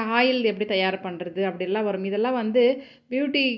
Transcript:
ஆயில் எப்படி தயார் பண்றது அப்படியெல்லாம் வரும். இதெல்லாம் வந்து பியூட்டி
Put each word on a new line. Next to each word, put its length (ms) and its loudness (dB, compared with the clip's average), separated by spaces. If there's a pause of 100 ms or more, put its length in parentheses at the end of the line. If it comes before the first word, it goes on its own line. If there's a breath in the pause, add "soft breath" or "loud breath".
ஆயில் 340 2
எப்படி 220 0
தயார் 380 0
பண்றது 400 -6
அப்படியெல்லாம் 420 -2
வரும். 200 -2
இதெல்லாம் 300 -2
வந்து 300 2 (440 loud breath)
பியூட்டி 360 0 (140)